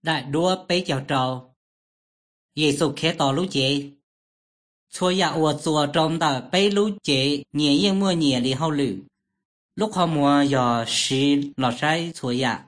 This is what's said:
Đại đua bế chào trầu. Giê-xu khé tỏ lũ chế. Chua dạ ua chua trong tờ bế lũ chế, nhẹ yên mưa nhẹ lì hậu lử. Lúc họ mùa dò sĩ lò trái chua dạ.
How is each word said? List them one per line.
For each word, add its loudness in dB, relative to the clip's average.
Đại -2
đua 0
bế 0
chào -2
trầu. -2
Giê-xu 2
khé -2
tỏ 0
lũ 0
chế. -2
Chua 0
dạ 2
ua 2
chua 2
trong 0
tờ 0
bế 0
lũ 2
chế, 0
nhẹ 2
yên 2
mưa 2
nhẹ 2
lì 0
hậu -2
lử. -2
Lúc -2
họ 2
mùa 2
dò 2
sĩ 0
lò 0
trái -2
chua -6
dạ. -2